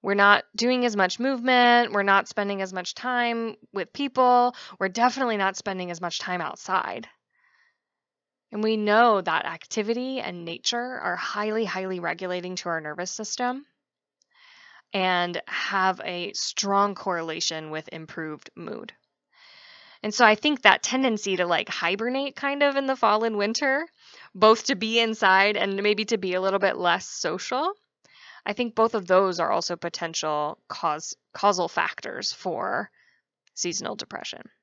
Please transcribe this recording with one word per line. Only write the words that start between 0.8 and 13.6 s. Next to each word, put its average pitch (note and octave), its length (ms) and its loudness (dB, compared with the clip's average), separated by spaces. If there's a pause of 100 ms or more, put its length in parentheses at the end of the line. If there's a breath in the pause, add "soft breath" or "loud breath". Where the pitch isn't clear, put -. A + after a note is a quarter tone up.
as A#3 100 0
much F#3+ 240 2
movement. A#3+ 720 4
We're G3+ 100 2
not G3 260 4
spending G3+ 320 -4
as F#3+ 140 -6
much F3+ 200 -8
time A#3 640 -2 (160)
with F#3+ 220 -6
people. B3 600 4 (240 loud breath)
We're F#3+ 120 0
definitely A#3 480 0
not F#3+ 180 0
spending F#3 340 -6
as E3+ 120 -8
much E3+ 160 -6
time F3+ 240 -4
outside. - 680 -4 (1400)
And G#3+ 100 -6
we A3 140 2
know G#3+ 460 6
that E3 240 -2
activity A3+ 720 -4
and F3 240 -10
nature A#3+ 560 -6
are F3+ 160 -2
highly, G#3+ 480 -2
highly F#3 360 -4
regulating F3+ 560 -4
to F3+ 120 -8
our E3 140 -4
nervous D#3 280 -8
system B3 540 -6 (1300 soft breath)